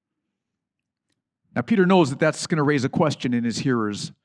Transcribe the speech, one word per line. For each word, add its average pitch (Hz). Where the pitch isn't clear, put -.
Now, 123
Peter 196
knows 180
that 139
that's 156
gonna 156
raise 143
a 135
question 139
in 120
his 113
hearers' 110